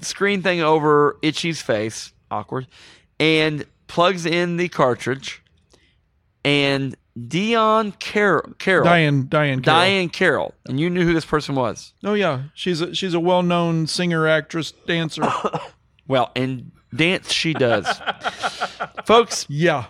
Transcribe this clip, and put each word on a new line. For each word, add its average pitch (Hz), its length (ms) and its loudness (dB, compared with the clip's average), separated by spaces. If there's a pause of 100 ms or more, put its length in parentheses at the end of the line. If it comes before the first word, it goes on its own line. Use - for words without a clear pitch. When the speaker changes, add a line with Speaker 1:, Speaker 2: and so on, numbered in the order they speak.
Speaker 1:
screen 202 400 -2
thing 180 180 0
over 151 640 4
Itchy's 156 400 -2
face, 110 500 -4 (180)
awkward, 127 360 -8 (520)
and 156 460 2 (220)
plugs 175 400 0
in 175 320 0
the 175 100 -2
cartridge, 135 720 -2 (1000)
and 139 500 0 (340)
Dion 220 640 0
Car-, 202 520 0 (140)
Carroll. 185 260 2
Speaker 2:
Diane, 151 440 4
Diane 143 340 0
Carroll. 156 180 4
Speaker 1:
Diane 185 300 2
Carroll. 139 440 0 (120)
And 127 140 -4
you 170 100 0
knew 175 140 2
who 170 100 4
this 156 100 0
person 147 300 -2
was. 120 380 -4 (120)
Speaker 2:
Oh, 202 100 0
yeah. 165 280 0 (120)
She's 175 280 -4
a, 175 120 -6
she's 180 200 -2
a 170 60 0
well-known 175 680 2
singer, 170 400 0
actress, 156 460 0 (140)
dancer. 165 360 -2
Speaker 1:
<coughs> - 100 0 (760)
Well, 131 260 0
and 127 380 -6 (200)
dance 165 400 0
she 160 220 -2
does. 117 320 2
Speaker 2:
<laughs> - 1200 -6
Speaker 1:
Folks, - 420 2
Speaker 2:
Yeah. 147 420 0